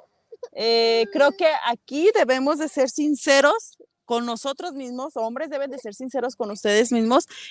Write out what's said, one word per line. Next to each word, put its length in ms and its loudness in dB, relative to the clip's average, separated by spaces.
Eh, 600 2
creo 260 4
que 120 4
aquí 480 0
debemos 460 2
de 100 -4
ser 200 0
sinceros 880 2
con 200 -2
nosotros 480 -8
mismos, 420 -10
hombres 340 -6
deben 200 -6
de 80 -10
ser 160 -12
sinceros 420 -6
con 140 -8
ustedes 420 2
mismos 360 2